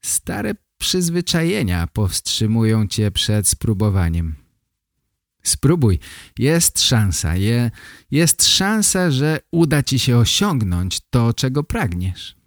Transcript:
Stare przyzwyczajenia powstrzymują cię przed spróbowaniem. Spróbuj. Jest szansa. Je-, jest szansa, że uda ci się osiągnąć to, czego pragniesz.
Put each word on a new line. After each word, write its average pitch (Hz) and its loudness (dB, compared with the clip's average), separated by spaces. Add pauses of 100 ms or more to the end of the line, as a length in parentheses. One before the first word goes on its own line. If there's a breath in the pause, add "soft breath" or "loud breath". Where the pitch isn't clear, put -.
Stare - -4 (240)
przyzwyczajenia 170 0
powstrzymują 110 0
cię 104 0
przed 107 -2
spróbowaniem. 92 0 (1080)
Spróbuj. 135 2 (400 loud breath)
Jest 160 0
szansa. 92 0
Je-, 117 0 (400 loud breath)
jest 156 2
szansa, 196 0
że 147 0 (100)
uda 156 2
ci 135 0
się 120 2
osiągnąć 107 0 (100)
to, 117 2
czego 135 -2
pragniesz. 92 -4 (100)